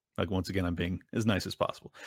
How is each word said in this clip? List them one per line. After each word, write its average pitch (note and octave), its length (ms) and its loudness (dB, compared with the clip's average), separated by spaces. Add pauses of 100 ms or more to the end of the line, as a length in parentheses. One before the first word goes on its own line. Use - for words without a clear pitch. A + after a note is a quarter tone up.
(180)
Like, F#2 120 0
once F#2 200 0
again, F#2 160 2
I'm F2 100 0
being F2+ 260 0 (120)
as A2 120 0
nice F#2+ 220 4
as - 80 -6
possible. - 380 -2 (140)